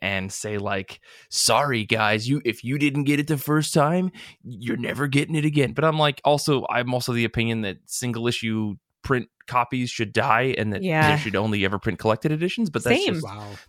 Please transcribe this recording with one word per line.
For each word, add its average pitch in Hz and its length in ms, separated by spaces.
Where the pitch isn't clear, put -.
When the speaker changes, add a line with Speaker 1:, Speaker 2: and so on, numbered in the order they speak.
Speaker 1:
and 95 300
say, 107 260
like, 98 420
"Sorry, 117 560
guys, 110 420
you, 143 180
if 110 180
you 127 160
didn't 143 240
get 143 160
it 147 80
the 156 100
first 151 360
time, 170 380
you're 117 340
never 123 300
getting 143 280
it 151 100
again." 143 280
But 139 100
I'm 156 160
like, 147 240
also, 143 460
I'm 123 240
also 123 180
the 117 140
opinion 113 360
that 98 240
single 117 420
issue 110 480
print 123 240
copies 123 460
should 107 220
die 123 440
and 107 160
that 98 80
Speaker 2:
Yeah. 156 340
Speaker 1:
they 151 60
should 190 140
only 208 300
ever 104 120
print 95 220
collected 113 320
editions. 175 400
But 117 120
that's 285 220
Speaker 2:
Same. 269 100
Speaker 1:
just, 160 100
Speaker 3:
Wow. 104 240